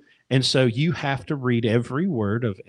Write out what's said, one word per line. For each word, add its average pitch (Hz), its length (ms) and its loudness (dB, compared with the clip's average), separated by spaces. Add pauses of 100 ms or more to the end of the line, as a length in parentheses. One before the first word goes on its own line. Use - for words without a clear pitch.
(280)
and 127 160 2
so 131 220 4
you 139 260 0
have 135 340 -4
to 156 80 -4
read 123 300 0
every 123 420 0
word 117 380 -2
of 101 240 -4